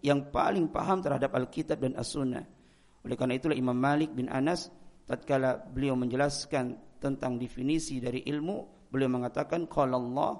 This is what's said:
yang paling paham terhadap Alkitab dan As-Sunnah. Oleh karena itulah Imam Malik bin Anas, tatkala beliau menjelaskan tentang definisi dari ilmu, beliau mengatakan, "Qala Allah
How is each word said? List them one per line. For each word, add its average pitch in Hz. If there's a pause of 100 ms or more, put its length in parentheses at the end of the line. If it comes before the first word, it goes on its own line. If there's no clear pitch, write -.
yang 143
paling 190
paham 185
terhadap 139
Alkitab 131
dan 131
As-Sunnah. 131 (600)
Oleh 120
karena 127
itulah 151
Imam 127
Malik 147
bin 127
Anas, 160 (320)
tatkala 131
beliau 131
menjelaskan 127
tentang 131
definisi 131
dari 123
ilmu, 151
beliau 135
mengatakan, 143
"Qala 127
Allah 123